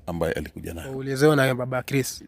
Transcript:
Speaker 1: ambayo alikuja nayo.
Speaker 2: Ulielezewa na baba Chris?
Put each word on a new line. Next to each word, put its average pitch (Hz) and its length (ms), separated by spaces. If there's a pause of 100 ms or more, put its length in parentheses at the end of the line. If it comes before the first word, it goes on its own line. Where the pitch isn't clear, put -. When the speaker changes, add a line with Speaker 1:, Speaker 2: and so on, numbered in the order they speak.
Speaker 1:
ambayo 82 260
alikuja 82 400
nayo. 135 240
Speaker 2:
Ulielezewa 135 380
na 131 200
baba 123 280
Chris? - 440